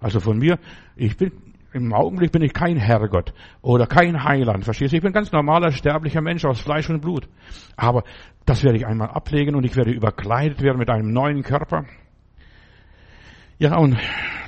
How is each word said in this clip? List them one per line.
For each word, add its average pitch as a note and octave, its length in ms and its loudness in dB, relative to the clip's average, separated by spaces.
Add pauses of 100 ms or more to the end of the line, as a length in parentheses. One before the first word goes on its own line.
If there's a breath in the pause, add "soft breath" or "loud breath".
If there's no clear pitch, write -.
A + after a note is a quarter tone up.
Also G#2+ 200 0
von G#2+ 180 0
mir, E3 200 2 (380 loud breath)
ich A2 200 -2
bin, F#3 160 -2 (400)
im A#2+ 200 -4
Augenblick E3+ 380 0
bin E3 120 2
ich C#3 100 0
kein E3+ 240 -2
Herrgott G#2+ 560 0 (300 loud breath)
oder B2 240 4
kein E3+ 360 2
Heiland, B2 420 0
verstehst C3 280 -2
du? E3+ 40 4
Ich D#3 60 0
bin G3 80 0
ein F#3 40 -2
ganz G#3 180 -2
normaler, D#3 400 2
sterblicher D3+ 480 -2
Mensch E3 240 -4
aus B2+ 160 0
Fleisch D3+ 280 -4
und D#3+ 120 -2
Blut. D#3 280 -6 (480 loud breath)
Aber A#2+ 280 2 (400 loud breath)
das B2+ 200 2
werde A#2 140 4
ich A#2 80 -6
einmal A2 220 -2
ablegen D3 460 -2
und C3 100 0
ich B2 120 -2
werde A#2+ 160 2
überkleidet A#2+ 720 -2
werden C3 160 2
mit A#2+ 120 -2
einem A2 220 0
neuen C#3 300 0
Körper. D3 420 -4 (1700 soft breath)
Ja, D3 180 2
und C#3 220 4 (480 loud breath)